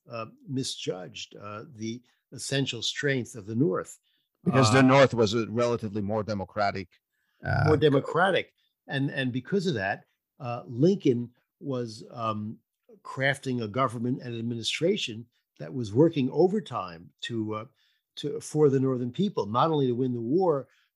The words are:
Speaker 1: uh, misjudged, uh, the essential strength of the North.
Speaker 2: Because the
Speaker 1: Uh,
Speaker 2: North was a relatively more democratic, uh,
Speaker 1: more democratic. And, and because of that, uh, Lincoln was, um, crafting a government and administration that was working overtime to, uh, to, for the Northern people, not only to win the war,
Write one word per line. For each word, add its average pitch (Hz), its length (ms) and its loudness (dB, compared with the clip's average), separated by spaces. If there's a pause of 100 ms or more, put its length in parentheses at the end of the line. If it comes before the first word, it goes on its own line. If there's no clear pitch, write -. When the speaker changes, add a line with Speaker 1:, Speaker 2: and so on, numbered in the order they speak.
(100)
Speaker 1:
uh, 113 160 -10 (220)
misjudged, - 880 -8
uh, 104 280 -14 (100)
the 113 260 -8 (320)
essential 127 500 -4
strength 135 520 -2
of 101 120 -16
the 110 80 -6
North. 143 440 0 (460)
Speaker 2:
Because 131 280 4
the 131 60 8
Speaker 1:
Uh, 135 40 8
Speaker 2:
North 131 300 8
was 113 220 4
a 113 160 0
relatively 113 520 -2
more 107 200 -2
democratic, 98 640 -4 (560)
uh, 135 220 2
Speaker 1:
more 156 100 6
democratic. 147 760 2 (340)
And, 139 240 -2
and 131 220 -4
because 170 340 -2
of 165 80 0
that, 104 300 -4 (340)
uh, 120 280 -8
Lincoln 123 640 2 (300)
was, 123 520 -8
um, 110 460 -6 (440)
crafting 131 600 -4
a 107 60 -4
government 123 540 -2
and 120 160 -8
administration 120 880 -4 (320)
that 156 140 -12
was 117 200 -6
working 147 380 4
overtime 120 800 -2 (120)
to, 107 320 -6
uh, 107 100 -6 (520)
to, 139 240 -8
for 151 300 4
the 131 100 4
Northern 123 320 0
people, 180 340 -2
not 127 240 2
only 143 160 2
to 123 60 2
win 127 200 -2
the 120 80 -4
war, 143 480 0 (280)